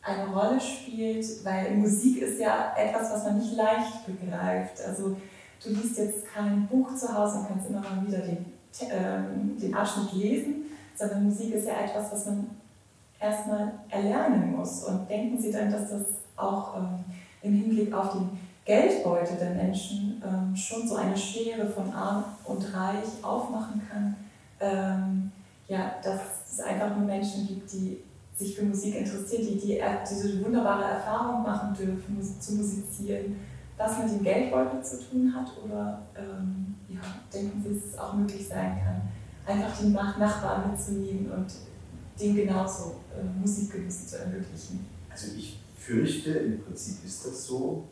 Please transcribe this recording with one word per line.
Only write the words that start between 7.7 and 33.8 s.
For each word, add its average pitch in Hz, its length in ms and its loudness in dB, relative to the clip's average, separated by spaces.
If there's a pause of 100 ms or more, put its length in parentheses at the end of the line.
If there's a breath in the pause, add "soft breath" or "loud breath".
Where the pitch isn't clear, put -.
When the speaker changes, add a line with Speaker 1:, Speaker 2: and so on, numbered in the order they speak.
Speaker 1:
mal 190 260 -2
wieder 196 120 0
den 170 280 -2 (260)
Te-, 254 180 -8
ähm, 196 680 -2
den 190 140 0
Abschnitt 202 380 0
lesen, 226 420 2 (420 loud breath)
sondern 202 280 2
Musik 220 300 2
ist 208 120 2
ja - 80 -2 (100)
etwas, 208 280 -2
was - 140 -4
man 208 200 0 (760)
erstmal 208 520 0 (160)
erlernen 202 680 4
muss. - 280 -4
Und - 260 0
denken 220 300 0
Sie 208 100 0
dann, 208 200 2
dass 208 200 -2
das 202 120 -2 (340)
auch, 196 400 -2
ähm, 180 280 -2 (380 loud breath)
im 202 100 4
Hinblick 214 400 4
auf 196 200 2
den 185 180 0 (340 loud breath)
Geldbeutel 175 720 6
der 180 120 0
Menschen, 196 720 0
ähm, 185 320 2
schon 226 320 -2
so - 80 0
eine 190 200 2
Schere 226 520 -2
von 190 240 -2
arm 202 320 0 (200)
und 190 180 -4 (120)
reich 208 480 -2
aufmachen 220 680 -2
kann? 202 260 0 (440 loud breath)
Ähm, 190 720 2 (340 loud breath)
ja, 190 260 -2 (100)
dass 190 180 0 (320)
es - 80 -4
einfach 202 360 0
nur 202 100 4
Menschen 202 400 0
gibt, 190 260 -6
die 185 260 -2 (380)
sich 202 200 -4
für 208 80 0
Musik 202 300 0
interessieren, 214 540 -2
die, 196 100 0
die 202 200 2
er-, 202 300 0
diese 202 360 0
wunderbare 214 400 4
Erfahrung 214 580 0
machen 208 320 0
dürfen, 190 420 -2
Mus-, 196 240 -4
zu 208 140 -2
musizieren, 202 840 -2 (400 loud breath)
was 226 220 2